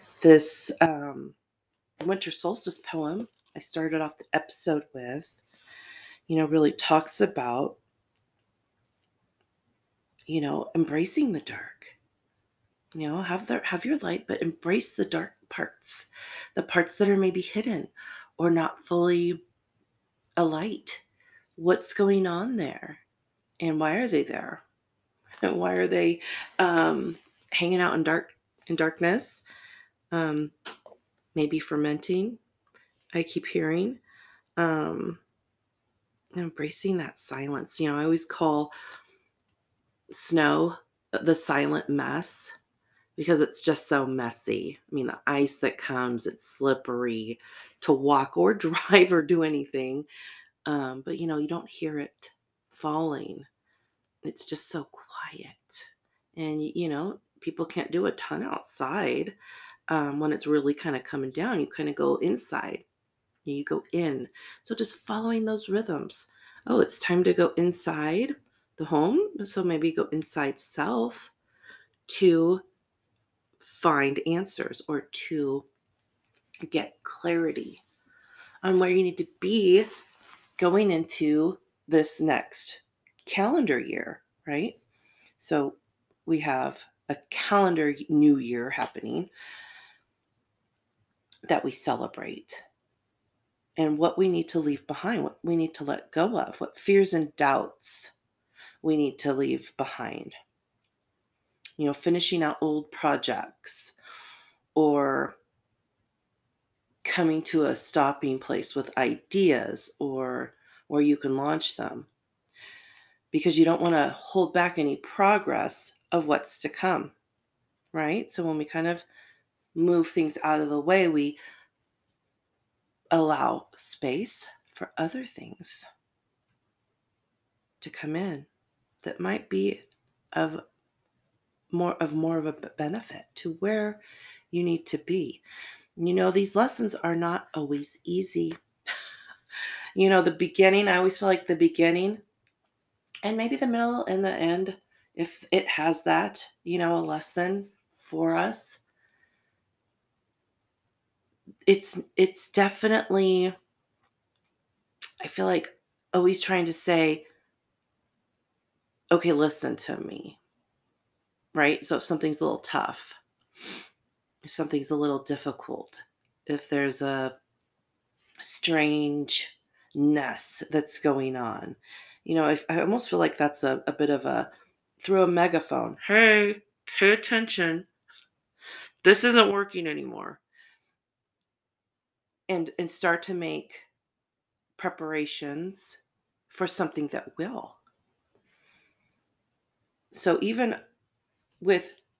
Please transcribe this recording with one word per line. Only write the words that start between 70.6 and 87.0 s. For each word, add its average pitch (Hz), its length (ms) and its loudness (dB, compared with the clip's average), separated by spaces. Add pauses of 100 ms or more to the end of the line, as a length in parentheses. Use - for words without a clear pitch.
to 175 520 4 (960)
find 139 680 0
answers - 640 -4
or 147 140 -2 (100)
to 139 520 -4 (1080)
get - 320 -4
clarity - 800 -4 (800)
on 185 160 4
where 185 120 4
you 185 120 6
need 180 160 0
to 170 100 -4 (120)
be 196 460 6 (720)
going 190 340 4
into 160 640 2 (300)
this 156 320 4
next - 640 -2 (440)
calendar 208 520 2
year, - 440 -8 (240)
right? 151 340 -4 (580)
So 143 380 0 (500)
we 165 140 0
have 135 440 -4 (240)